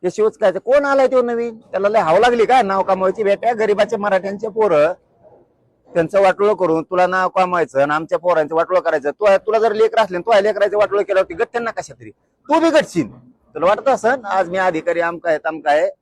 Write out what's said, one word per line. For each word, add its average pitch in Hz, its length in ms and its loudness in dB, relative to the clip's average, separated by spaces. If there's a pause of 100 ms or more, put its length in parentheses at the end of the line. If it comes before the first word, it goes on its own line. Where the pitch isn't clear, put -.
केशी 180 200 -4
उचकायच्या. 202 380 0
कोण 285 240 2
आलाय 277 220 2
तो 254 160 2
नवीन? 233 360 -4
त्याला 196 300 -4
लय 214 120 2
हाव 165 180 2
लागली 233 280 2
का 254 160 4
नाव 196 200 0
कमावायची? 190 400 0
बेट्या, 202 300 0
गरिबाचे 214 440 0
मराठ्यांचे 196 520 -4
पोरं 185 440 2 (1000)
त्यांचं 170 280 0
वाटोळं 196 320 2
करून 165 280 0
तुला 180 240 0
नाव 185 220 -2
कमावायचं 175 540 0
आणि 147 100 0
आमच्या 160 260 -4
पोरांचं 160 360 0
वाटोळं 170 260 0
करायचं. 156 300 -2
तू, 208 160 -2 (200)
तुला 220 120 0
जर 220 140 2
लेकरं 220 300 2
असले, 180 160 -4
तू 175 220 -2
लेकरांचं 208 380 0
वाटोळं 202 240 0
केल्यावरती 190 320 -2
गट्ट्यांना 233 360 -6
कशा - 300 -12
तरी 110 100 -20 (380)
तू 208 120 2
बी 330 100 2
गटशील. 170 460 0 (120)
तुला - 380 -6
वाटत 214 220 0
असन 247 360 -2
आज 190 260 -2
मी 185 80 -4
अधिकारी 170 420 -2
आमका 170 300 -4
आहे, 156 140 0
तमका 156 260 -4
आहे 160 200 2 (120)